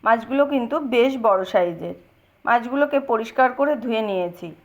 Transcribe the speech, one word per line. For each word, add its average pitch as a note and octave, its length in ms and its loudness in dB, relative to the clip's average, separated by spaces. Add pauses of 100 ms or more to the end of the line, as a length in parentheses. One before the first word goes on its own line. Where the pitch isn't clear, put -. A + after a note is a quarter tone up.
মাছগুলো A#3 420 2
কিন্তু C#4 340 -2
বেশ C4 420 2
বড় F#3+ 240 2
সাইজের। F3 500 -2 (500)
মাছগুলোকে C4+ 540 0
পরিষ্কার B3 520 0
করে C#4+ 240 0
ধুয়ে A3+ 260 -4
নিয়েছি। F3+ 640 -4